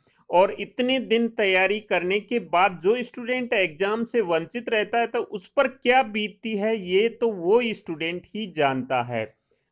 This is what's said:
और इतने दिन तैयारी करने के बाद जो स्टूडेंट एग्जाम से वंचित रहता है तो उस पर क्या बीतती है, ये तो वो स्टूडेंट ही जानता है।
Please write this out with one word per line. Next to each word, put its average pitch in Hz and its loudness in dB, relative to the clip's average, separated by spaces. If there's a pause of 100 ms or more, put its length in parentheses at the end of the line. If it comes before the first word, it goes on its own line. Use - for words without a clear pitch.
(300)
और 190 4
इतने 254 -2
दिन 220 0
तैयारी 196 2
करने 185 -2
के 233 -4
बाद 175 0
जो 233 2
स्टूडेंट 247 -6
एग्जाम 196 0
से 233 0
वंचित 170 -2
रहता 220 0
है 233 2
तो 233 -4
उस 202 -8
पर 269 2
क्या 262 2
बीतती 214 -4
है, 202 -2
ये 196 4
तो 226 -2
वो 196 2
स्टूडेंट 175 -6
ही 208 -10
जानता 131 0
है। 120 -6 (360)